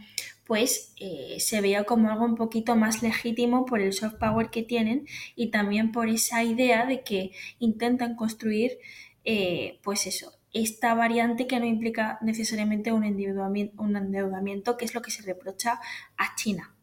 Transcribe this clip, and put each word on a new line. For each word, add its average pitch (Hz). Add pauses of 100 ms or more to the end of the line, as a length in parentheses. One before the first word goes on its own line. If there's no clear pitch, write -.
(460)
pues, -
eh, 156
se 214
veía 202
como 220
algo 220
un 233
poquito 226
más 220
legítimo 240
por 240
el 190
soft 220
power 226
que 226
tienen 233 (300)
y 226
también 214
por 233
esa 226
idea 233
de 262
que 190 (260)
intentan 233
construir, 220 (460)
eh, 180
pues 202
eso, - (200)
esta 226
variante 233
que 254
no 233
implica 226
necesariamente 220
un 220
endeudami-, 196
un 208
endeudamiento, 196
que -
es 226
lo 233
que -
se -
reprocha 190 (360)
a -
China. 185